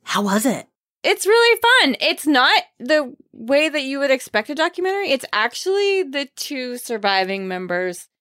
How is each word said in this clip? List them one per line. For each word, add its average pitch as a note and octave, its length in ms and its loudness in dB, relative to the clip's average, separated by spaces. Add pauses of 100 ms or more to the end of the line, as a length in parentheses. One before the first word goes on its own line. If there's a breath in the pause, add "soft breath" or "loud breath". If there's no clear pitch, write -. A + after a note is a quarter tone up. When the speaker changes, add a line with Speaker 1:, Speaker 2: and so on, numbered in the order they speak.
Speaker 1:
How - 200 -4
was G3+ 240 0
it? F#3 200 -4 (360)
Speaker 2:
It's F#4 240 0
really A#4 320 6 (220)
fun. C#4 200 2
It's E4 240 -2
not D4 380 4 (160)
the C4+ 360 0 (180)
way C#4 360 2
that C#4+ 140 -2
you C4+ 160 -6
would C#4 120 2
expect - 380 -2
a D4 60 -8
documentary. F4+ 560 -2
It's C4 200 -2
actually F#4+ 720 0
the C#4 320 -6
two B3+ 420 -8
surviving G3 720 -2
members F3+ 600 -6 (140)